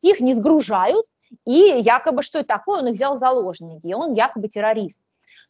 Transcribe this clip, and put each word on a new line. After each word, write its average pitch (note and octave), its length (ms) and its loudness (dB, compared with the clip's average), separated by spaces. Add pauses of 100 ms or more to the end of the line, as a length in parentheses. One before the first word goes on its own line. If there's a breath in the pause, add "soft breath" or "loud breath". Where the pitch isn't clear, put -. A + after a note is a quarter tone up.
их F#4+ 200 4
не B3+ 120 2
сгружают, A#3+ 720 0 (400)
и C#4+ 380 4
якобы B3 400 2
что D#4 160 -8
это - 80 -6
такое, E4+ 320 -4
он B3+ 80 -4
их A#3 60 -2
взял C4+ 220 -2
в - 20 -6
заложники, F3+ 680 -4
и F3 80 -8
он C#4+ 200 -4
якобы A3 340 -2
террорист. G#3+ 520 -4 (500 soft breath)